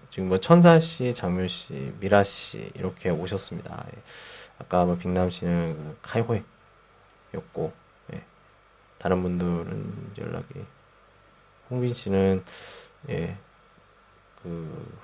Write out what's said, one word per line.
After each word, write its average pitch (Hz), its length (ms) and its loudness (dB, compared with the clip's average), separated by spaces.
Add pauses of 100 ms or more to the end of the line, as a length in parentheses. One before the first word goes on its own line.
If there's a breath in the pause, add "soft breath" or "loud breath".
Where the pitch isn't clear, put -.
지금 190 200 -4
뭐 185 100 4
천사 175 400 10
씨, 127 340 -2
장묘 92 340 -2
씨, - 520 -8
미라 98 240 6
씨 - 520 -4
이렇게 - 340 -4
오셨습니다. 87 760 -4 (100)
예. - 60 -18 (580 loud breath)
아까 90 260 2
뭐 87 120 2
빅남 90 320 0
씨는 85 460 -2
그 76 260 -12
카이호에였고, - 1700 -8 (400)
예. - 100 -14 (760)
다른 92 240 0
분들은 87 960 -4
연락이, - 480 -10 (1040)
홍빈 123 240 -2
씨는, 95 500 2 (680 loud breath)
예, 87 280 -4 (1080)
그 82 580 -12